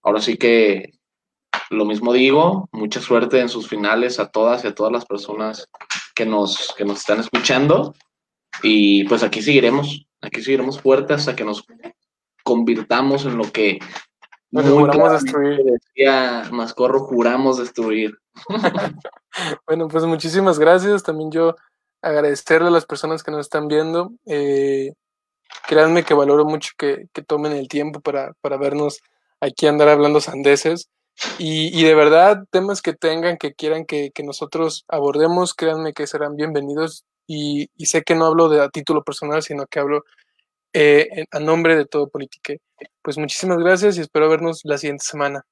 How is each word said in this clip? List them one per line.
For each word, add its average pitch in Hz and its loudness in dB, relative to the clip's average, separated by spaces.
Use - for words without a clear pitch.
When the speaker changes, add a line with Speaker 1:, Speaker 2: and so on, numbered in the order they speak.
Speaker 1:
Ahora 104 0
sí 113 -2
que 110 2
lo 107 -2
mismo 110 -2
digo, 151 2
mucha 110 -8
suerte 123 2
en 120 -2
sus 117 -10
finales 110 -2
a 101 -4
todas 117 0
y 113 -6
a 101 -8
todas 110 -2
las 120 -6
personas 107 -10
que 113 -2
nos, 104 -4
que 101 -6
nos 101 -6
están 104 -2
escuchando 131 0
y 101 4
pues 110 0
aquí 107 -4
seguiremos, 143 0
aquí - -10
seguiremos 131 -4
fuerte 135 2
hasta 139 -4
que - -8
nos 104 -8
convirtamos 120 0
en 120 -4
lo 113 -2
que 101 0
Speaker 2:
Lo 151 0
que 139 4
Speaker 1:
muy 143 8
Speaker 2:
juramos 147 6
Speaker 1:
claramente 147 4
Speaker 2:
destruir. 143 0
Speaker 1:
decía 127 0
Mascorro, 123 -2
juramos 127 0
destruir. 110 -4
<laughs> 185 -6
Speaker 2:
Bueno, 160 -2
pues 160 -2
muchísimas 165 0
gracias. 185 4
También 156 -6
yo 165 0
agradecerle 151 0
a - 4
las 165 2
personas 156 -8
que - -10
nos 151 -6
están 151 -6
viendo. 160 -2
Eh, 139 -2
créanme 160 4
que 156 2
valoro 147 4
mucho - -6
que, 143 -4
que 151 -12
tomen 151 -4
el 139 -6
tiempo 147 -6
para, 139 -6
para 139 -4
vernos 143 -4
aquí 143 0
andar 147 6
hablando 147 6
sandeces. 143 0
Y, 160 -4
y 160 6
de 160 8
verdad, 170 6
temas 190 -2
que 165 -4
tengan, 165 -2
que 143 -8
quieran 156 -4
que, 143 -6
que 147 -12
nosotros 156 -6
abordemos, 160 0
créanme 160 -4
que 147 -8
serán 147 -6
bienvenidos. 151 -6
Y, 147 -6
y 160 -14
sé 165 0
que 170 0
no 165 2
hablo 165 4
de 151 4
a - -2
título 151 -4
personal, 147 -6
sino 143 -10
que - -8
hablo, 143 -2
eh, 147 6
en, 160 -10
a 151 -8
nombre 165 2
de 147 0
todo 143 -4
Politique. 143 -12
Pues 147 -8
muchísimas 175 -2
gracias 185 2
y 170 -6
espero 156 0
vernos 160 -2
la 147 -4
siguiente 143 -8
semana. 143 -6